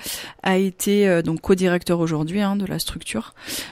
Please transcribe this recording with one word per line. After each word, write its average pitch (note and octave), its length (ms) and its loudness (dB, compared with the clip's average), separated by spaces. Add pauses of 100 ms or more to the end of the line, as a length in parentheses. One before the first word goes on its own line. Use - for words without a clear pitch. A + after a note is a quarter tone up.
(420)
a F#3+ 160 2
été, G3+ 480 2
euh, F3 160 4
donc E3 200 -2
co-directeur F3+ 580 2
aujourd'hui, E3 400 -2
hein, G3+ 160 0
de G3+ 100 -2
la D#3+ 140 -6
structure, - 540 -8 (380)